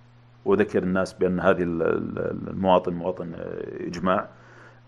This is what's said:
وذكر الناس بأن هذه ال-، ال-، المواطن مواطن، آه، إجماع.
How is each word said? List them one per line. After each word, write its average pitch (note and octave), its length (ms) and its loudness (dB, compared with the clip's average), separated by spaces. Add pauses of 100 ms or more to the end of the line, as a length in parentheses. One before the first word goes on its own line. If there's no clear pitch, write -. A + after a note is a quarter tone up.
(460)
وذكر G2+ 380 2
الناس F#2 300 0
بأن F#2 260 0
هذه F2+ 240 4
ال-، E2+ 180 -2
ال-، - 680 -2
المواطن F#2 440 2
مواطن، F2 420 -6
آه، - 520 -10
إجماع. F2+ 400 0 (600)